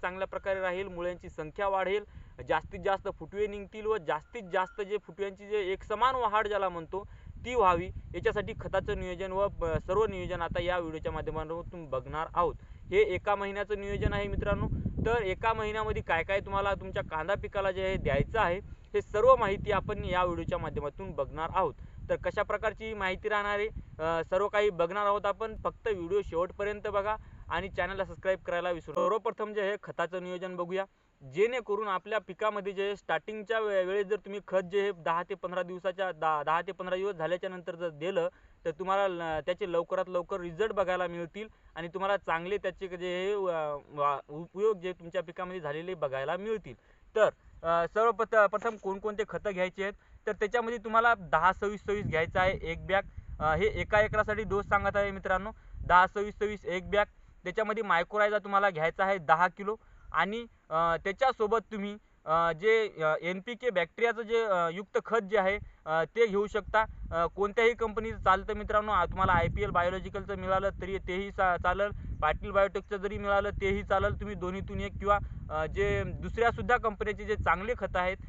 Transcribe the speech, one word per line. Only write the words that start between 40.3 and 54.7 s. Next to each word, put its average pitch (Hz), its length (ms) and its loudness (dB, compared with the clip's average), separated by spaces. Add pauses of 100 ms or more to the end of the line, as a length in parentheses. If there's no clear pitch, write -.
रिझल्ट 175 320 -2
बघायला 180 360 0
मिळतील 175 400 -8 (280)
आणि 165 120 -8
तुम्हाला 196 300 0
चांगले 180 400 -2
त्याचे 190 300 -6
जे 180 380 -4
हे, 202 80 0
अ, 165 440 -2 (120)
वा-, 143 420 0
उपयोग 180 480 -2
जे 180 140 -6
तुमच्या 170 300 -6
पिकामध्ये 180 360 -8
झालेले 160 340 -6
बघायला 147 440 -2
मिळतील. 196 360 -6 (420)
तर, 214 140 6 (340)
अ, 170 240 2
सर्वप्रथ-, 220 580 4
प्रथम 208 300 0
कोणकोणते 196 540 -4
खतं 175 220 -4
घ्यायचे 185 320 -2
आहेत, 202 100 -4 (340)
तर 220 40 -2
त्याच्यामध्ये 226 460 0
तुम्हाला 226 380 4
दहा 170 380 4
सव्वीस 202 280 -2
सव्वीस 208 240 -2
घ्यायचं 160 340 0
आहे 185 240 2
एक 160 240 -6
बॅग. 190 140 4 (380)
अ, 156 160 2
हे 180 100 2
एका 208 360 2
एकरासाठी 214 420 0
डोस 196 220 -2
सांगत 196 300 2